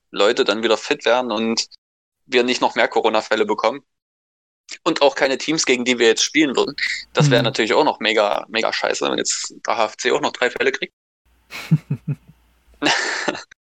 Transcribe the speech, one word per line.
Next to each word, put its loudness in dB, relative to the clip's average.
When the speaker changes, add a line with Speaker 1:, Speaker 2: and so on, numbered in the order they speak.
Speaker 1:
Leute 2
dann 0
wieder 2
fit -4
werden 0
und -2
wir 2
nicht 0
noch 0
mehr 2
Corona-Fälle 0
bekommen. -2
Und 0
auch 4
keine 0
Teams, -2
gegen 0
die 2
wir 4
jetzt 4
spielen 0
würden. -2
Das 4
wär 4
Speaker 2:
Mhm. 0
Speaker 1:
natürlich 0
auch 4
noch 0
mega, 0
mega -2
scheiße, -2
wenn -2
jetzt -6
der -2
H 2
F -8
C -2
auch 0
noch -2
drei -2
Fälle -2
kriegt. -8
Speaker 2:
<laughs> -2
Speaker 1:
<laughs> -4